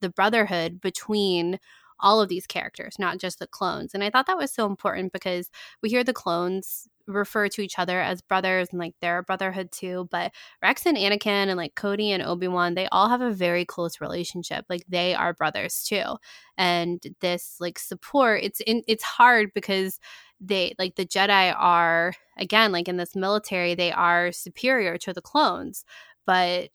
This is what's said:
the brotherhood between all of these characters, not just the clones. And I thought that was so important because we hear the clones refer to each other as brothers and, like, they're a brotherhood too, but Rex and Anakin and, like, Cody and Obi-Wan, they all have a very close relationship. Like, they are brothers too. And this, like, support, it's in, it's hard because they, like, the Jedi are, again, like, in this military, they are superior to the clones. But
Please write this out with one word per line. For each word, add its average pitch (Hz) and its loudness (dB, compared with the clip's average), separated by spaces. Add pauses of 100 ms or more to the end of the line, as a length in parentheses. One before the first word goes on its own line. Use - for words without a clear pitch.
the 190 -2
brotherhood 190 0
between 190 0 (440)
all 214 8
of 202 4
these 180 -4
characters, - -8
not 180 -2
just 185 -8
the 175 -10
clones. 160 -6
And 196 -2
I 208 -2
thought 254 2
that 370 0
was 277 -4
so 226 -2
important 190 -4
because 180 -6 (320)
we 226 -2
hear 247 2
the 254 0
clones 185 -4 (180)
refer 202 -2
to 214 -6
each 196 -6
other 180 0
as 180 -2
brothers 185 0
and, 175 -6
like, 170 -8
they're 175 0
a 180 -8
brotherhood 190 -4
too, 180 -8
but 175 -4 (300)
Rex 220 2
and 320 4
Anakin 202 0
and, 196 2
like, - -6
Cody 202 -2
and 185 0
Obi-Wan, 175 0
they 185 -2
all 202 4
have 247 2
a 247 0
very 175 0
close 170 -6
relationship. 170 -6
Like, 180 -8
they 180 0
are 170 0
brothers - -4
too. - -4 (400)
And 175 0 (160)
this, 175 -4
like, 175 -8
support, 233 2
it's - -6
in, 226 -2
it's 220 0
hard 240 6
because 190 -2 (400)
they, 190 -2
like, 185 -4
the 190 -2
Jedi 190 4
are, 170 4 (240)
again, 208 4
like, 175 -2
in 180 -4
this 175 -6
military, 190 0
they 175 0
are 175 2
superior 196 -2
to - -8
the 175 -8
clones. 185 -2 (420)
But 180 2